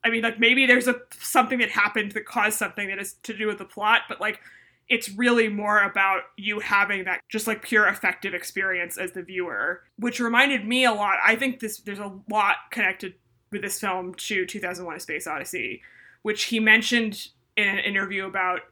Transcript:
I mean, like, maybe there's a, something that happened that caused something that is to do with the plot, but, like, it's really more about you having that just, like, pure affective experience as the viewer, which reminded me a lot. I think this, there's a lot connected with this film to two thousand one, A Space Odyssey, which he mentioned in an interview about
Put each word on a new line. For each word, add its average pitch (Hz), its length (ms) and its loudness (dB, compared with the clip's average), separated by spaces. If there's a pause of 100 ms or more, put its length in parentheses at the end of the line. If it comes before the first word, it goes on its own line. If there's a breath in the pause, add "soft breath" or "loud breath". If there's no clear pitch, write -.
I 226 60 2
mean, 226 120 0
like, 220 160 -2
maybe 247 280 4
there's 247 200 4
a, 247 140 0 (180)
something 254 400 2
that 220 120 0
happened 208 420 0
that 214 140 -8
caused 214 320 0
something 202 280 -4
that 196 140 -8
is 202 140 -10 (100)
to 226 120 -8
do 214 120 -2
with 202 100 -4
the 196 60 -12
plot, 214 440 2
but, - 120 -8
like, 214 180 -4 (480 loud breath)
it's 226 220 0
really 226 400 4
more 208 340 2
about 196 420 2 (120)
you 208 240 -4
having 202 440 2
that 185 140 -4 (120)
just, 220 160 -4
like, 214 160 -4
pure 214 240 4
affective 190 480 -2
experience 180 640 -4
as 185 140 -6
the 185 100 -10
viewer, 175 600 -4 (140)
which - 240 -4
reminded 240 460 2
me 254 180 2
a 233 80 6
lot. 208 320 0
I 220 120 6
think 262 240 -2
this, 214 180 -6
there's 202 200 -10
a 196 220 -10 (100)
lot 208 260 2 (140)
connected 190 440 -2 (360)
with 208 120 -6
this 196 180 -6
film 185 340 -4
to 190 300 -4
two 202 160 -10
thousand 180 240 -8
one, 165 100 -10
A - 60 -14
Space 156 260 -8
Odyssey, 151 540 -8 (400 loud breath)
which 214 240 -4
he 226 160 0
mentioned 220 680 4 (280)
in 208 100 2
an 196 120 0
interview 196 480 -2
about 185 340 -2 (120)